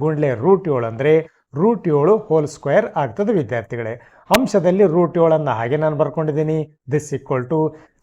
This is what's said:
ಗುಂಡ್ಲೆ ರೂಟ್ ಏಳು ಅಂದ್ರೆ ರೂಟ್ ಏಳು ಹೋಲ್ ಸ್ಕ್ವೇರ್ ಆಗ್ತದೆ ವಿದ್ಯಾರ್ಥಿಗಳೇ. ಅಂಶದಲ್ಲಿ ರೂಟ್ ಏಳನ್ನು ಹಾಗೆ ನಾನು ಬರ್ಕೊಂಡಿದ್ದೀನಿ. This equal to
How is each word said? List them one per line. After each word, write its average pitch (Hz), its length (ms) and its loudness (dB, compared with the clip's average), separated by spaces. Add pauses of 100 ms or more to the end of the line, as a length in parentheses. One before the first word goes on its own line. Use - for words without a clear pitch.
ಗುಂಡ್ಲೆ 151 280 0 (140)
ರೂಟ್ 190 280 2
ಏಳು 120 180 -2
ಅಂದ್ರೆ 135 220 2 (440)
ರೂಟ್ 202 260 0 (120)
ಏಳು 151 160 4 (160)
ಹೋಲ್ 156 260 2
ಸ್ಕ್ವೇರ್ 180 320 0 (140)
ಆಗ್ತದೆ 151 400 -2
ವಿದ್ಯಾರ್ಥಿಗಳೇ. 117 520 -6 (440)
ಅಂಶದಲ್ಲಿ 196 480 2 (100)
ರೂಟ್ 175 300 2
ಏಳನ್ನು 156 340 2
ಹಾಗೆ 120 240 -2
ನಾನು 156 180 0
ಬರ್ಕೊಂಡಿದ್ದೀನಿ. 156 560 -2 (360)
This 151 140 -2 (120)
equal 131 320 -4
to 160 80 0 (440)